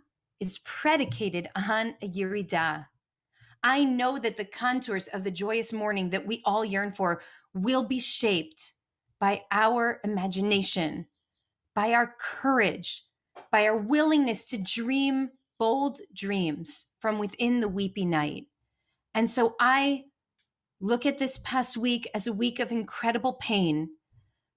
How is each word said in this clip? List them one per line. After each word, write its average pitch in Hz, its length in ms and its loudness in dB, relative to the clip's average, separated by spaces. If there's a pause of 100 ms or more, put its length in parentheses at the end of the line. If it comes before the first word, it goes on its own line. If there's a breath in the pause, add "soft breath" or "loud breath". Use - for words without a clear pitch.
(400)
is 190 200 -4
predicated 214 960 -2
on 220 480 -2
a 214 40 -8
Yerida. 175 800 -2 (760 soft breath)
I 269 200 4
know 254 360 2
that 220 180 -2
the 202 80 -6
contours 240 600 -2
of 190 160 -6
the 196 80 -4
joyous 214 420 -2
morning 208 380 -2
that 190 160 -4
we 233 180 -4
all 214 180 2
yearn 202 280 -2
for 175 300 0 (340 loud breath)
will 247 280 2
be 254 160 -2
shaped - 760 -2 (460)
by 196 220 2 (100)
our 233 520 2
imagination, 190 1040 0 (680)
by 214 200 2
our 233 260 4
courage, - 840 0 (480)
by 214 140 6
our 214 120 4
willingness 285 680 2
to 247 140 -6
dream 269 720 0 (260)
bold 269 440 0 (120)
dreams 180 720 -2 (120)
from 214 180 0
within 240 420 0
the 214 100 0
weepy 190 360 -2
night. 151 400 0 (680)
And 226 160 2
so 233 280 2
I 269 440 2 (760)
look 233 280 0
at 285 100 0
this 262 220 -2
past 247 360 -2
week 240 380 0
as 214 140 -2
a 226 60 0
week 240 260 -2
of 240 120 -4
incredible 233 640 -2
pain, 165 560 2 (680)